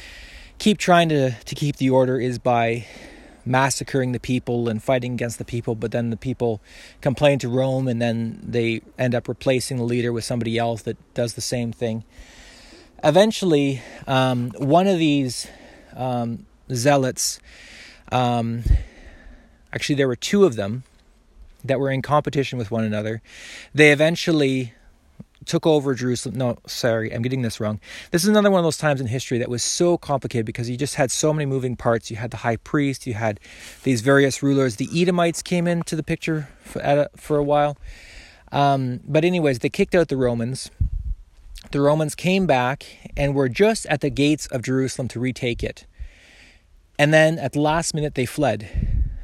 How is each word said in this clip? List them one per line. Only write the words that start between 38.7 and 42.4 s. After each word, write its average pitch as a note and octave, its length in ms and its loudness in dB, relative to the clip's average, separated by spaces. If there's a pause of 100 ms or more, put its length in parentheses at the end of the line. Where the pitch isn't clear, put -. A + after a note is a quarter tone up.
but D#3 160 2
anyways, E3 360 2
they C#3 100 -2
kicked - 260 0
out E3+ 140 4
the C#3 80 -2
Romans. A#2+ 520 -2 (1040)
The C#3+ 100 0
Romans D3+ 340 2
came F#3 320 0